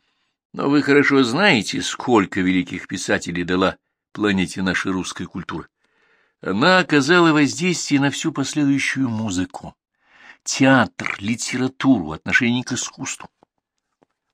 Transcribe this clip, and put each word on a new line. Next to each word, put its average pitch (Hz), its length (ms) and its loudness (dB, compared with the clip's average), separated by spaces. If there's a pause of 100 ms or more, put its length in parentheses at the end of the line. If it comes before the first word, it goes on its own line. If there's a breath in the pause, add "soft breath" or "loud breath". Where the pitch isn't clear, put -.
(540)
но - 160 -2
вы 143 120 4
хорошо 139 420 4
знаете, 131 580 2
сколько 104 580 0
великих 92 480 -2
писателей 92 560 -4
дала 92 340 0 (340)
планете 98 500 -2
наша 92 300 -2
русская 92 360 -6
культура. - 400 -12 (760)
Она 147 380 2
оказала 160 540 4
воздействие 147 680 0
на 139 120 0
всю 160 200 -6
последующую 139 760 -2
музыку, 107 680 -6 (680 soft breath)
театр, - 760 2
литературу, 120 920 -2
отношение 120 520 -2
к - 100 -8
искусству. - 560 -10 (1040)